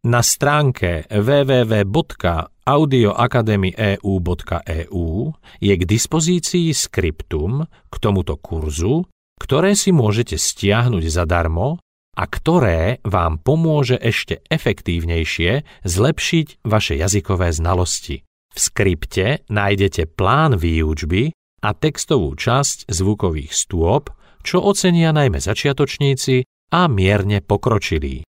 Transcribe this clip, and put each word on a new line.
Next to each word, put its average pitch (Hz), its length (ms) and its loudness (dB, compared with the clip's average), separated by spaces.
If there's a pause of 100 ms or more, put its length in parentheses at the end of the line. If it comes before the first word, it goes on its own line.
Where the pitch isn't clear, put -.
Na 120 160 2
stránke 135 880 0
W 107 180 0 (140)
W 135 80 0 (160)
W 110 60 0 (100)
bodka 95 640 -2 (160)
audioakademieu 110 1500 2 (100)
bodka 85 400 -4
E 82 280 -6
U 95 400 -2 (280)
je 101 160 2
k 87 80 -2
dispozícii 160 880 0
skriptum 104 920 -4
k - 360 -16
tomuto 95 400 -2
kurzu, 82 640 -4 (360)
ktoré 180 360 2
si 196 160 0
môžete 110 480 2
stiahnuť 104 720 0
zadarmo 87 680 0 (360)
a 92 80 -2
ktoré 110 800 0
vám 85 380 0
pomôže 147 580 2
ešte - 480 -4
efektívnejšie 85 1400 -2
zlepšiť 139 640 0 (160)
vaše 107 360 0
jazykové 92 520 0
znalosti. 87 720 -2 (300)
V - 60 -14
skripte 98 920 -2
nájdete 98 640 0
plán 127 420 2
výučby 80 800 0 (320)
a - 80 0
textovú 135 600 0
časť - 500 -2
zvukových 92 640 -2
stôp, 87 640 -2 (320)
čo 185 180 0
ocenia 175 480 2
najmä 131 300 2
začiatočníci 135 1040 0 (240)
a 175 160 2
mierne 101 560 2
pokročilí. 95 880 -2